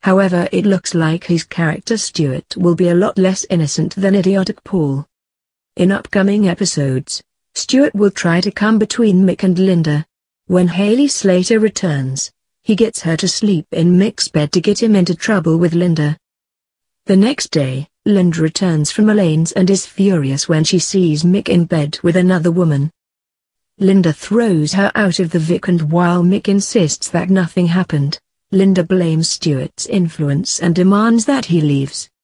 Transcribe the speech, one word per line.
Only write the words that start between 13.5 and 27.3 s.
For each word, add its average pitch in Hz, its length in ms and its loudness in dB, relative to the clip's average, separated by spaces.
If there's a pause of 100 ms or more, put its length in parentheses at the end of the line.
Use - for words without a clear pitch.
in 175 260 4
Mick's - 300 0
bed 151 240 -2
to 180 100 0
get 202 220 0
him 220 120 4
into 180 200 2
trouble 170 420 0
with 170 160 0
Linda. 160 460 0 (840)
The 190 120 2
next 226 320 0
day, 135 380 -4 (180)
Linda 180 380 2
returns 160 480 -2
from 214 180 2
Elaine's 165 440 0
and 190 180 2
is 190 160 -2
furious 156 600 0
when 156 160 2
she 185 140 0
sees 165 460 0
Mick 185 260 2
in 170 160 2
bed 156 380 -2
with 170 120 2
another 180 360 2
woman. 160 400 0 (880)
Linda 190 320 4
throws 185 640 0
her 196 220 0
out 196 240 0
of 175 100 0
the 170 100 -2
Vic, 170 280 -2
and 165 240 0
while 175 320 2
Mick 185 240 0
insists 196 600 -2
that 180 200 -4
nothing 180 380 0